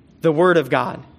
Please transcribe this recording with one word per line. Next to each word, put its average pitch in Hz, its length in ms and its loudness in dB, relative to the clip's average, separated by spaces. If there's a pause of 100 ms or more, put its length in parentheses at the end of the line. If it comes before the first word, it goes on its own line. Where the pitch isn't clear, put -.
(200)
the 160 100 0
word 170 280 2
of 135 100 -2
God. 127 340 -2 (160)